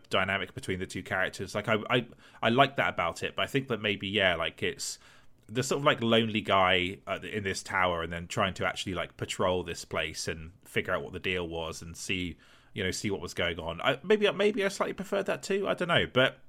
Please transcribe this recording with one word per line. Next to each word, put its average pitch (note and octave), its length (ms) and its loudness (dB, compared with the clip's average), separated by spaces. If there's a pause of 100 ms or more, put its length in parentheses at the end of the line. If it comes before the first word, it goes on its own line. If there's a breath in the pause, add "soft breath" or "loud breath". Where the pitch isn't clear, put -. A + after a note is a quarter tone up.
(100)
dynamic G2 440 0
between F#2+ 240 -6
the F#2 80 -4
two F#2 160 -8
characters. F#2 520 -4
Like, G#2 140 -4
I, A2 80 4 (140)
I, B2 160 2 (360 loud breath)
I A#2 80 4
like C3+ 260 4
that F#2 140 2
about F2 320 -2
it, F2+ 120 -6
but G2 80 -2
I G2 40 0
think - 220 -2
that A2 120 -2
maybe, G2+ 280 -2
yeah, F#2+ 280 4
like, E2 260 -4
it's - 360 -4 (500 loud breath)
the A#2 140 -2
sort C#3 180 0
of, C#3 40 -6
like, D3 180 6
lonely A2+ 400 4
guy, F#2 640 4
uh, F#2+ 160 -4
in G2+ 200 -6
this F#2+ 200 -2
tower F#2 400 2
and E2+ 100 -6
then E2+ 160 -8
trying G2 260 0
to G2 120 -4
actually, F#2 280 -4
like, E2+ 220 -6
patrol F#2 480 0
this E2 200 -8
place D#2+ 440 -4
and E2 240 -8 (120)
figure - 300 -2
out E2+ 80 -2
what - 100 -10
the F#2 60 -10
deal F2+ 300 -2
was E2 340 -6
and E2 140 -12
see, F2+ 400 -4 (380 soft breath)
you G#2 100 -4
know, F#2 60 0
see G#2 200 -2
what F2+ 100 -2
was E2+ 140 -10
going F2 240 0
on. E2 220 -6
I, C#3 240 0
maybe, G3+ 260 4
maybe G3+ 340 0
I G3 40 2
slightly - 240 -4
preferred G3 340 -2
that G3 160 -2
too. G3 240 -2
I - 80 2
don't F3 140 -4
know, B2+ 240 4
but B2+ 260 4 (100)